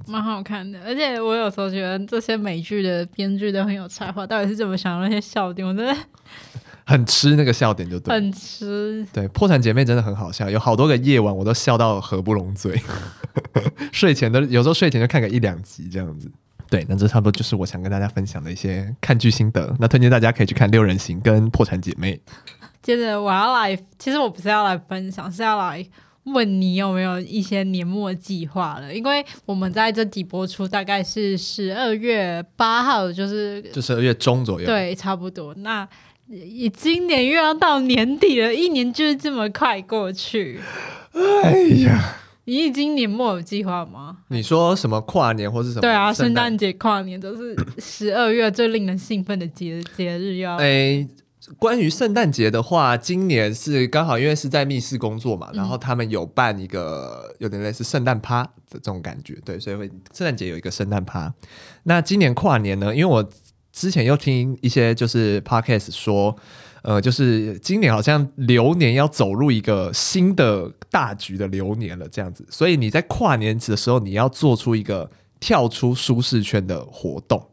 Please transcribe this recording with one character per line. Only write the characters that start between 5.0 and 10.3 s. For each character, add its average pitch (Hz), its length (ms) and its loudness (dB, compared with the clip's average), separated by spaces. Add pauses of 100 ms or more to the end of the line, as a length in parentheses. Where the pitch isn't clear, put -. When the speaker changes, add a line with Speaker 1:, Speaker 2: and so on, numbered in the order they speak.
Speaker 2:
那 214 80 0
些 208 60 0
笑 196 320 -4
点？ 185 160 -6
我 185 40 -2
真 214 140 -2
的 269 80 0 (920)
Speaker 1:
很 131 220 4
吃 143 300 4
那 147 80 6
个 123 80 4
笑 110 200 2
点 90 160 -4
就 87 120 -6
对 - 120 -2
了。 220 80 2
Speaker 2:
很 202 120 0
吃。 208 800 -8
Speaker 1:
对， 196 160 -2
破 202 180 2
产 151 160 6
姐 113 100 4
妹 131 120 4
真 120 100 4
的 120 80 4
很 104 140 -4
好 101 160 -8